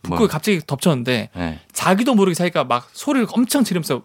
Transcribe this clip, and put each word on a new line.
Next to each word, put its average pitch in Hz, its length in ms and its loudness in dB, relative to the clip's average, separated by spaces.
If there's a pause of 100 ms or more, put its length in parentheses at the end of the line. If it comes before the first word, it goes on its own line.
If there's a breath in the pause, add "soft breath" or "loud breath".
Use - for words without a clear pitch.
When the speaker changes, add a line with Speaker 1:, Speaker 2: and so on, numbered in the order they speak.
Speaker 1:
북극이 170 180 -2
Speaker 2:
뭐. 208 80 4
Speaker 1:
갑자기 165 360 0
덮쳤는데 127 680 0
Speaker 2:
네. 82 240 -6 (140)
Speaker 1:
자기도 226 420 2
모르게 190 200 4
자기가 170 300 0
막 123 280 -2
소리를 269 400 0
엄청 247 320 2
지르면서 151 400 -2